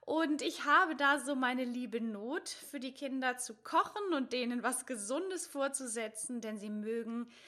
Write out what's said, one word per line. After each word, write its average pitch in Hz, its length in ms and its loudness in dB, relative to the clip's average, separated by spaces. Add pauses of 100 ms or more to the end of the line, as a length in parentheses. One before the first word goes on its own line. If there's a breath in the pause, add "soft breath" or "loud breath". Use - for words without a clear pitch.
Und 226 360 2
ich 294 240 -4
habe 311 320 6
da 277 200 6
so 262 160 0
meine 254 300 2
liebe 240 380 -2
Not, 226 480 -4
für - 320 -8
die 262 120 -6
Kinder 262 440 0
zu 233 180 -6
kochen 392 580 2
und 269 200 0
denen 247 280 0
was 240 240 0
Gesundes 285 600 -4
vorzusetzen, 240 960 -4
denn 220 160 -4
sie 208 120 -6
mögen 226 600 -4 (180 loud breath)